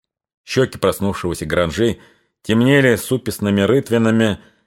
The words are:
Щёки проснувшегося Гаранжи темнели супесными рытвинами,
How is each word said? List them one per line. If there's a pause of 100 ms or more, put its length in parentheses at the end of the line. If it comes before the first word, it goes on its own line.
(440)
Щёки
проснувшегося
Гаранжи (440)
темнели
супесными
рытвинами, (280)